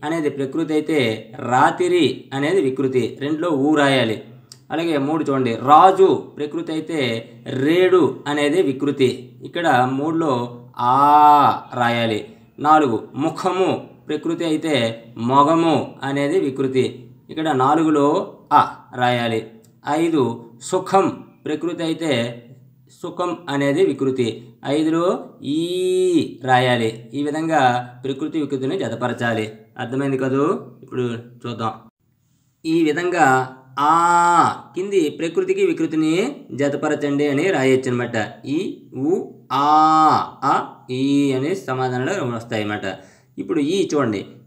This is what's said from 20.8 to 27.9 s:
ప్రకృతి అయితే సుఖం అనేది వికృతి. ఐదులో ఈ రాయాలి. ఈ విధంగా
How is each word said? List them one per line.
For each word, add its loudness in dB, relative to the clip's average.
ప్రకృతి -6
అయితే -4
సుఖం -6
అనేది 0
వికృతి. -2
ఐదులో 0
ఈ -4
రాయాలి. 2
ఈ -4
విధంగా 0